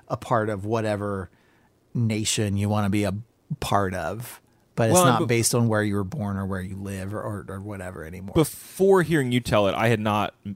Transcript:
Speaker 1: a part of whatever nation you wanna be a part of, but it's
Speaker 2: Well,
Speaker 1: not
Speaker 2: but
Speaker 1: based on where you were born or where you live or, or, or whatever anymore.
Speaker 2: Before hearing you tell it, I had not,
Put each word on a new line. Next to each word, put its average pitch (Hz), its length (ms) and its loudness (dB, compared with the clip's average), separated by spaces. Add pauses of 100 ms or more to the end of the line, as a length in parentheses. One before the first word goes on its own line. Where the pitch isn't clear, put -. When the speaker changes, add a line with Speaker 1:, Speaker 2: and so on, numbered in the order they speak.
Speaker 1:
a - 80 -4
part 110 320 0
of 101 160 -4
whatever 104 640 -4 (640)
nation 107 640 0
you 101 120 0
wanna 104 220 2
be 104 140 2
a 95 100 -2 (440)
part 101 360 0
of, 92 460 -8 (360)
but 113 140 2
it's - 40 4
Speaker 2:
Well, 180 120 8
Speaker 1:
not 117 140 4
Speaker 2:
but 165 60 0
Speaker 1:
based 117 280 2
on 117 140 2
where 107 140 2
you 104 140 0
were 101 80 0
born 101 320 -6
or 98 100 -4
where 95 160 -6
you 95 140 -8
live 98 360 -8
or, 104 80 -8
or, 104 280 -8
or 95 120 -10
whatever 95 440 -12
anymore. 90 300 -10
Speaker 2:
Before 185 680 4
hearing 143 300 2
you 123 80 4
tell 107 260 4
it, 92 80 2
I 113 140 2
had 113 120 2
not, 104 340 0 (220)